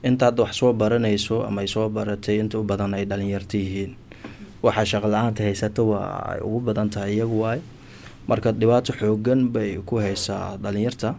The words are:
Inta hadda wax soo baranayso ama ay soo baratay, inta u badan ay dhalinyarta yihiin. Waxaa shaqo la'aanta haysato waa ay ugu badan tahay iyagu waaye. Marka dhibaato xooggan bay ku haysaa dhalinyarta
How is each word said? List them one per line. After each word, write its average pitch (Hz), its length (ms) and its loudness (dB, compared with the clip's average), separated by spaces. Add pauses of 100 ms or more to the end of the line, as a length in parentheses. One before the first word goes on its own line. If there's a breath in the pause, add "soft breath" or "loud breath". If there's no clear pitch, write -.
Inta 127 220 4
hadda 120 180 4
wax - 160 -2
soo 123 140 6
baranayso 110 720 2
ama 101 140 -2
ay 98 60 -2
soo 110 220 0
baratay, 104 500 -2
inta 110 200 -2
u 107 40 -2
badan 101 300 0
ay 101 120 -2
dhalinyarta 98 520 -4
yihiin. 98 380 -4 (680 loud breath)
Waxaa 107 240 2
shaqo 104 220 0
la'aanta 107 360 2
haysato 107 460 0
waa 95 460 -2
ay - 100 -6
ugu 110 140 -2
badan 110 300 0
tahay 104 280 -2
iyagu 113 240 2
waaye. 113 200 0 (680 loud breath)
Marka 110 240 2
dhibaato 120 420 4
xooggan 113 560 2
bay 110 360 -2
ku 120 120 -2
haysaa 98 640 -2
dhalinyarta 107 580 -2